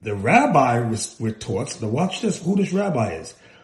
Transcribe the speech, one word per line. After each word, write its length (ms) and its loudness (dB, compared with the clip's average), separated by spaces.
The 140 -4
rabbi 640 4
res-, 420 -4
retorts, 640 -4
now 80 -4
watch 320 -2
this, 200 -2
who 140 0
this 180 0
rabbi 400 0
is. 220 -12